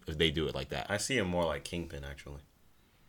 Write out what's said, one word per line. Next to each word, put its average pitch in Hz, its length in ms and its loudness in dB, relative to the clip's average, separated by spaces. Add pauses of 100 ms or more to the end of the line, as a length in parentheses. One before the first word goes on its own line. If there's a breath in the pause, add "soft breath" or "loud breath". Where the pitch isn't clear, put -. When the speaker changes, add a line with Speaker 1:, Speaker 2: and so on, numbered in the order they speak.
Speaker 1:
if 78 100 -4
they 82 140 6
do 76 160 2
it 64 80 -2
like 67 140 -4
that. - 200 -4
Speaker 2:
I 104 80 2
see 131 200 0
him 98 100 2
more 87 180 2
like 73 180 0
Kingpin, 80 400 -6
actually. 69 380 -10 (680)